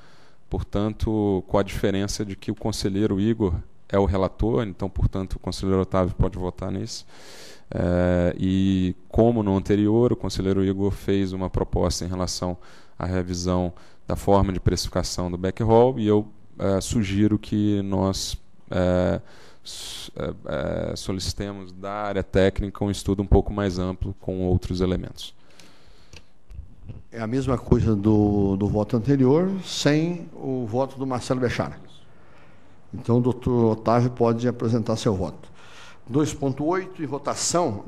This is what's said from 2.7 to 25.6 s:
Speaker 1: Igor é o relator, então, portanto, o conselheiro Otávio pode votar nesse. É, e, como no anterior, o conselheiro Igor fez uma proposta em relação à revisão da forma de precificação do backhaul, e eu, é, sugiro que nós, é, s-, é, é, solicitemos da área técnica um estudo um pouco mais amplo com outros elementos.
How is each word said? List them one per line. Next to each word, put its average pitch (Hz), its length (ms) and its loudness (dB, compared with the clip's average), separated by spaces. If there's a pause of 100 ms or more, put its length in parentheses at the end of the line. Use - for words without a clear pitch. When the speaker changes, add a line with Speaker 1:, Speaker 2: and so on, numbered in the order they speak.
Speaker 1:
Igor 107 340 2 (320)
é 101 120 0
o 98 80 4
relator, 104 600 0
então, 95 220 -6
portanto, - 460 -2
o - 40 -8
conselheiro 95 440 0
Otávio 92 320 0
pode 90 240 0
votar 92 340 -6
nesse. 104 320 -8 (680)
É, 90 680 2
e, 95 580 2 (140)
como 113 320 4
no 98 120 4
anterior, 104 560 4
o 117 60 2
conselheiro 95 480 0
Igor 98 260 2
fez 98 440 -2
uma 92 160 -4
proposta - 520 0
em 87 60 -4
relação 90 480 -4 (420)
à 85 60 -6
revisão 90 680 0 (340)
da 87 80 0
forma 98 380 4
de 90 40 -4
precificação 90 720 -2
do 87 60 -4
backhaul, 113 640 4
e 107 60 0
eu, 104 200 4 (320)
é, 98 220 2
sugiro 104 580 2
que 104 440 0
nós, 95 560 -2 (320)
é, 90 500 2 (440)
s-, - 520 -14
é, 82 760 -4
é, 85 40 -6
solicitemos 95 760 -6
da 95 200 -8
área 101 300 -2
técnica 98 640 2
um 101 60 0
estudo 98 320 0
um 98 40 0
pouco 98 260 6
mais 101 260 -2
amplo 92 420 -4
com 92 200 -6
outros 90 400 0
elementos. 90 520 -2 (1800)